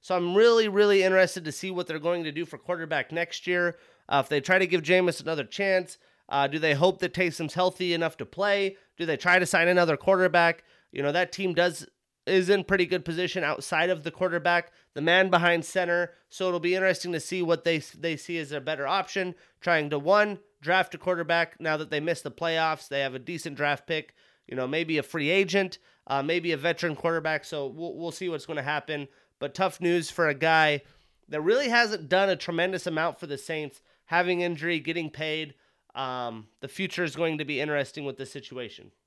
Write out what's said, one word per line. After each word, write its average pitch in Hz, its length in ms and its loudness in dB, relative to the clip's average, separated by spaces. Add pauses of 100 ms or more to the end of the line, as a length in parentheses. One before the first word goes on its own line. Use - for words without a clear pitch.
So - 160 -2
I'm 175 200 0
really, 226 320 6
really 202 340 4
interested 185 420 4
to 151 80 -6
see 190 180 -8
what 175 160 -6
they're 156 120 -6
going 170 260 -2
to 156 80 -6
do 165 120 -6
for 156 140 -14
quarterback 160 520 -4
next 170 360 -6
year. 175 300 0 (320)
Uh, 139 160 2
if - 40 -10
they 147 120 0
try 185 180 2
to 185 80 2
give 165 160 0
Jameis 180 380 2
another 156 240 -4
chance, 190 540 -2 (300)
uh, 139 180 0
do 143 120 -2
they 156 160 2
hope 180 260 2
that 180 120 -2
Taysom's 170 420 -2
healthy 180 380 0
enough 165 260 -2
to 113 80 -10
play? 202 500 -2 (200)
Do 175 80 -6
they 160 120 0
try 180 220 4
to 180 80 4
sign 170 220 4
another 175 280 4
quarterback? 175 680 4 (280)
You 135 100 -6
know, 143 100 0
that 175 200 0
team 190 200 -4
does, 170 340 0 (400)
is 185 220 2
in 196 160 4
pretty 185 220 2
good 180 180 -2
position 175 400 -4
outside 160 460 -2
of 160 120 -2
the 165 80 -6
quarterback. 175 640 0 (220)
The 143 80 -6
man 180 280 4
behind 170 340 4
center. 175 500 -2 (140)
So 190 200 -4
it'll 175 120 -2
be 175 140 0
interesting 185 380 0
to 160 80 -4
see 185 220 -4
what 165 220 0
they, 165 140 0
they 156 380 -6
see 170 220 -8
as 147 140 -8
a 147 80 -6
better 143 260 -4
option. 185 480 -2 (260)
Trying 156 300 0
to, 147 80 -2
one, 202 400 4 (240)
draft 180 320 0
a 160 40 -12
quarterback 170 640 -2
now 156 160 -2
that 151 140 -6
they 151 100 -2
missed 160 240 -4
the 143 60 -8
playoffs. 160 580 -2
They 139 120 -4
have 135 140 -4
a 131 40 -8
decent 139 380 -10
draft 143 300 -2
pick, 156 280 -6 (320)
you - 100 -8
know, 127 100 -2
maybe 160 320 -2
a 139 40 0
free 143 260 -4
agent, 190 500 2 (280)
uh, 139 160 -2
maybe 170 300 -2
a 156 40 0
veteran 160 400 -2
quarterback. 156 480 -2
So 143 220 -6
we'll, 160 280 -10
we'll 165 180 -8
see 185 160 -8
what's 160 180 -6
gonna 151 160 -6
happen. 147 460 -4 (300)
But - 160 -8
tough 185 260 -2
news 170 300 0
for 170 160 0
a 147 80 2
guy 156 480 4 (460)
that 151 140 -4
really 240 260 2
hasn't 220 400 2
done 190 200 4
a 185 60 2
tremendous 175 540 -2
amount 160 320 -2
for 165 80 -14
the 139 100 -8
Saints, 151 420 -8 (260)
having 175 340 2
injury, 165 400 -2
getting 160 300 -4
paid. 156 440 -6 (400)
Um, 123 540 -6 (120)
the 139 60 -10
future 180 380 -4
is 151 100 -6
going 160 240 -2
to 151 60 -4
be 139 160 -4
interesting 147 440 -4
with 135 120 -8
this - 160 -12
situation. 120 580 -14 (160)